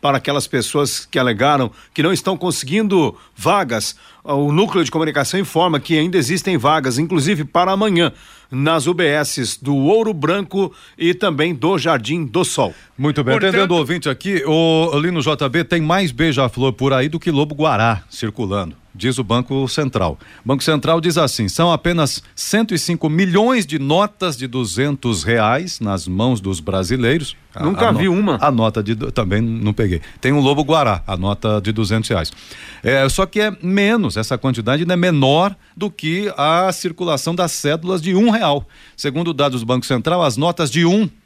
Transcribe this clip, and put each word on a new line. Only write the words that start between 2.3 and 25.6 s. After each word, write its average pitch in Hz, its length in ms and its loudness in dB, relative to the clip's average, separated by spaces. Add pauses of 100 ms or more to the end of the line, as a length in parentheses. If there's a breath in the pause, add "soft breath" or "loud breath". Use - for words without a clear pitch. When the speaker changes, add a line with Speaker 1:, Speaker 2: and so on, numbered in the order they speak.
Speaker 1:
conseguindo 180 800 0 (180 loud breath)
vagas. 147 640 0 (260 loud breath)
O 147 300 0
Núcleo 175 320 2
de 127 60 -4
Comunicação 160 500 -2
informa 165 400 0
que - 180 0
ainda 180 200 0
existem 170 400 -2
vagas, 131 400 0
inclusive 151 460 0
para 180 280 0
amanhã, 190 400 2 (380 loud breath)
nas 143 360 0
U 175 60 2
B 175 140 0
Ss 143 560 -2
do 143 140 0
Ouro 208 360 2
Branco 185 600 -2 (240 loud breath)
e 175 160 2
também 175 400 0
do 156 240 0
Jardim 147 480 -2
do 151 180 0
Sol. 107 300 -2 (240 loud breath)
Speaker 2:
Muito 143 260 0
bem, 131 100 2
Speaker 3:
Portanto 196 160 2
Speaker 2:
atendendo 190 240 2
o 170 40 2
ouvinte 160 300 -2
aqui, 151 360 -2
o, 160 480 2
ali 151 180 0
no 165 120 -2
J 147 260 0
B 160 160 0
tem 170 160 0
mais 170 320 0
beija-flor 131 600 0
por 135 200 0
aí 131 160 0
do 165 100 -6
que 170 120 -2
lobo-guará 139 800 0
circulando, 101 680 -6 (180)
diz 117 240 -4
o 127 60 -4
Banco 127 440 -2
Central. 127 500 -2 (260 loud breath)
O 110 40 -6
Banco 131 140 0
Central 160 380 2
diz 160 160 0
assim: 127 320 0
"São 170 240 2
apenas 160 500 0 (120)
cento 220 400 0
e 160 40 0
cinco 165 300 -2
milhões 196 560 2
de 147 140 -4
notas 165 580 0
de 123 100 -8
duzentos 120 760 -2
reais 117 580 0